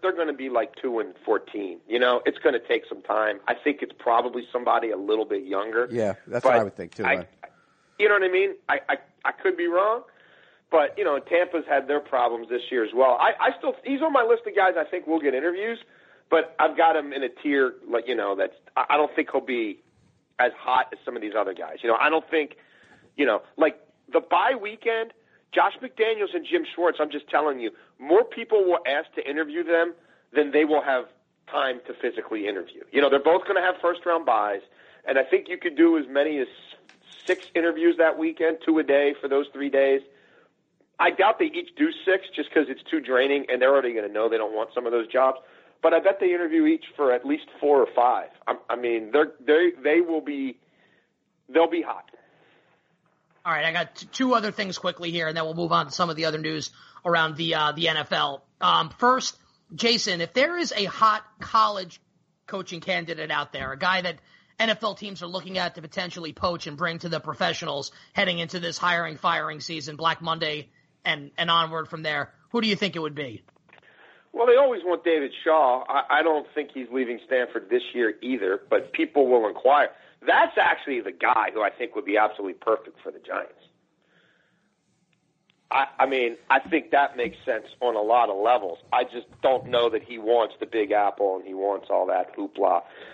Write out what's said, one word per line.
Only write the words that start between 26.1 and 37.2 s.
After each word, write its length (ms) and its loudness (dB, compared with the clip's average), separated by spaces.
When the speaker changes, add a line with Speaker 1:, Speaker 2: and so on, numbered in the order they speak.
Speaker 1:
and 100 -6
Jim 180 0
Schwartz, 260 2
I'm 80 -2
just 180 -10
telling 320 0
you, 120 -6
more 260 6
people 420 0
will 200 4
ask 300 -2
to 120 -6
interview 360 -4
them 320 0
than 200 0
they 120 4
will 200 2
have 220 0
time 380 -4
to 80 -10
physically 520 -6
interview. 440 -8
You 100 2
know, 80 4
they're 100 4
both 280 2
gonna 160 0
have 180 0
first 240 -2
round 220 0
buys, 340 0
and 120 -2
I 60 4
think 260 0
you 80 -8
could 180 -6
do 220 6
as 100 -2
many 300 0
as 100 -2